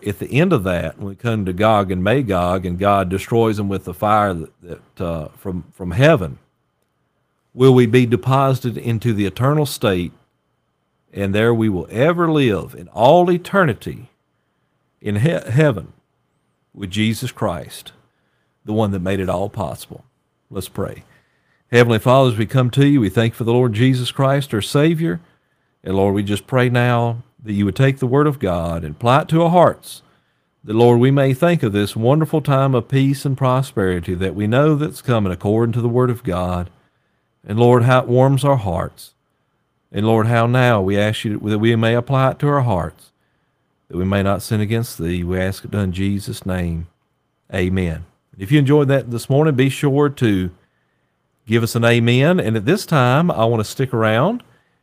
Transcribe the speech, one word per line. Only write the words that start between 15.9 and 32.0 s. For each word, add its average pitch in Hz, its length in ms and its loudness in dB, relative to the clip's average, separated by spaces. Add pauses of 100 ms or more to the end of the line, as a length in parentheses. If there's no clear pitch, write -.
with 101 180 -12
Jesus 110 400 -2
Christ, - 600 -8 (720)
the 107 100 -8
one 107 180 0
that 98 80 -4
made 95 200 -2
it 92 100 -4
all 95 200 -4
possible. - 560 -10 (440)
Let's 95 200 -10
pray. - 340 -10 (640)
Heavenly 117 300 4
Father, 131 300 4
as 107 80 -2
we 113 80 0
come 123 260 0
to 143 160 4
you, 143 140 4
we 98 80 2
thank 113 240 0
you - 40 -20
for 120 60 -6
the 117 80 0
Lord 123 220 2
Jesus 123 360 0
Christ, 139 440 -2
our 107 80 0
Savior. 165 580 0 (640)
And 95 120 -4
Lord, 98 200 2
we 104 80 -2
just 101 240 -6
pray 127 220 0
now 120 540 0 (200)
that 110 100 -6
you 101 120 0
would 98 100 -2
take 135 220 2
the 131 100 -4
word 143 200 2
of 139 120 -4
God 85 440 -4
and 76 120 -10
apply 127 260 2
it - 80 -6
to 160 120 2
our 170 80 2
hearts. 170 520 0 (600)
That, 110 120 -6
Lord, 120 240 6
we 131 120 4
may 135 220 2
think 170 300 0
of 104 100 0
this 104 220 -2
wonderful 151 460 0